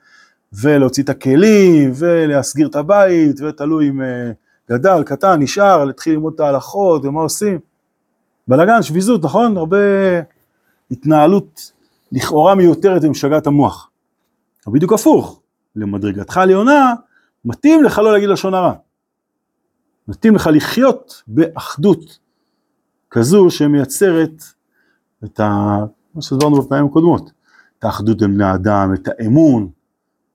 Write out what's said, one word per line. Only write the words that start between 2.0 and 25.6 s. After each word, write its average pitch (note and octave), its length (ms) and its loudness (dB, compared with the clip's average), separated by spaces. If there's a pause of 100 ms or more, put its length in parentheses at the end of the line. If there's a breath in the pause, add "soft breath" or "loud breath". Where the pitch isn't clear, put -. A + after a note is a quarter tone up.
את - 80 -8
הבית, F3+ 640 2
ותלוי D3+ 480 -4
אם, C3+ 140 -6
אה, B2 280 -8 (400)
גדל, D#3 320 2
קטן, E3 400 0
נשאר, F#3 420 2
להתחיל C#3 280 -4
ללמוד D#3 220 -4
את D#3 60 -8
ההלכות, D3+ 640 -2
ומה C#3+ 180 -4
עושים. F3+ 360 -4 (920)
בלגן, F3+ 340 2
שביזות, F3+ 420 -2
נכון? G#3 320 0
הרבה E3 200 -4 (1120)
התנהלות D3+ 840 0 (400)
לכאורה D#3 420 0
מיותרת F3+ 500 2
ומשגעת D3 420 -2
המוח. C#3+ 440 -2 (760)
אבל G2+ 80 -8
בדיוק E3+ 180 0
הפוך, G#3+ 480 0 (360)
למדרגתך G2+ 600 -6
העליונה, A#3 580 2 (500)
מתאים D4+ 380 2
לך A3 160 0
לא G#3+ 140 2
להגיד G3+ 160 0
לשון F#3+ 260 -2
הרע. F3 180 -2 (1400)
מתאים - 260 2
לך E3 180 0
לחיות B3 720 -2
באחדות - 920 -4 (920)
כזו E3+ 400 4
שמייצרת D#3 920 -2 (840)
את G#2 160 -10
ה-, G#2 440 -2 (300)